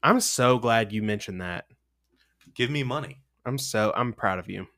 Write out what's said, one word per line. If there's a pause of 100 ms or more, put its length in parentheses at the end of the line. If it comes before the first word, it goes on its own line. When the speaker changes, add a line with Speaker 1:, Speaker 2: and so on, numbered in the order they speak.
Speaker 1:
I'm
so
glad
you
mentioned
that. (880)
Speaker 2:
Give
me
money. (240)
Speaker 1:
I'm
so,
I'm
proud
of
you (120)